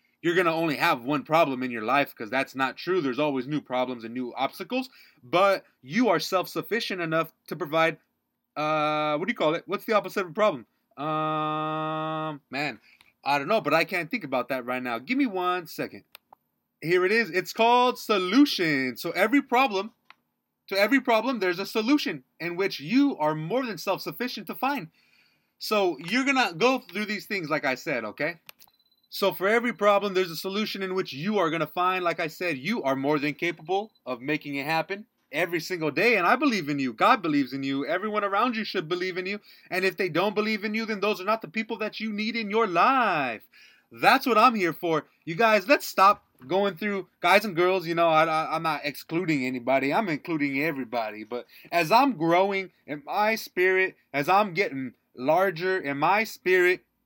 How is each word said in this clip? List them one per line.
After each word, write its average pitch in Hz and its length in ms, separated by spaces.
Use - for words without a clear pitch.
you're 170 140
gonna 170 180
only 160 220
have 135 300
one 139 180
problem 147 400
in 127 80
your 117 100
life, 131 320
'cause 113 160
that's 131 240
not 131 220
true. 180 240
There's 131 200
always 139 280
new 147 140
problems 127 420
and 113 100
new 123 200
obstacles, 190 560
but 185 400
you 208 280
are 165 100
self-sufficient 185 800
enough 160 320
to 180 80
provide, 160 420
uh, 151 580
what 180 140
do - 20
you - 60
call 156 160
it? 165 120
What's 202 200
the 220 80
opposite 190 320
of 175 60
a - 20
problem? 185 320
Um, 156 1500
man, 135 320
I 143 140
don't 139 100
know, 208 140
but 147 120
I 160 120
can't 170 260
think 220 140
about 131 240
that 127 160
right 123 180
now. 120 160
Give 160 180
me 285 80
one 180 420
second. 113 360
Here 180 240
it 190 80
is. 220 160
It's 165 240
called 240 440
solution. 180 1000
So 170 140
every 220 300
problem, 214 520
to 196 100
every 220 220
problem, 240 400
there's 180 200
a 202 60
solution 220 600
in 170 160
which 190 240
you 247 380
are 151 160
more 180 300
than 208 120
self-sufficient 190 680
to 208 80
find. 254 340
So 196 400
you're 220 260
gonna 262 260
go 247 280
through 214 260
these 196 200
things, 185 240
like 151 140
I 131 120
said, 123 280
okay? 147 380
So 196 200
for 175 160
every 233 260
problem, 202 400
there's 185 160
a 165 60
solution 196 480
in 185 100
which 185 200
you 190 260
are 165 100
gonna 156 160
find, 180 380
like 170 160
I 170 80
said, 160 320
you 180 240
are 135 120
more 139 220
than 143 160
capable 175 580
of 123 160
making 147 320
it 139 140
happen 160 400
every 170 280
single 160 300
day. 196 260
And 175 120
I 220 80
believe 226 340
in 147 80
you. 131 160
God 202 300
believes 143 280
in 135 120
you. 135 240
Everyone 202 360
around 208 320
you 220 80
should 185 240
believe 180 300
in 185 80
you. 208 140
And 185 120
if 185 140
they 190 120
don't 180 260
believe 214 280
in 214 120
you, 226 100
then 214 140
those 202 200
are 185 60
not 220 160
the - 60
people 220 300
that 214 220
you 214 140
need 214 220
in 220 160
your 220 160
life. 175 720
That's 156 360
what 226 100
I'm 233 160
here 180 200
for. 160 340
You 165 80
guys, 214 340
let's 285 200
stop 202 360
going 190 300
through, 196 320
guys 190 260
and 196 100
girls, 180 320
you 165 80
know, 170 140
I, 160 160
I, 156 320
I'm 160 40
not 156 220
excluding 156 600
anybody. 131 480
I'm 202 180
including 143 520
everybody. 117 600
But 120 240
as 170 200
I'm 247 240
growing 180 540
in 151 220
my 208 260
spirit, 185 640
as 143 160
I'm 196 240
getting 139 400
larger 180 640
in 139 180
my 185 280
spirit, 180 560